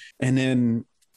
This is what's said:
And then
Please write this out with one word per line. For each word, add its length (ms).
And 160
then 500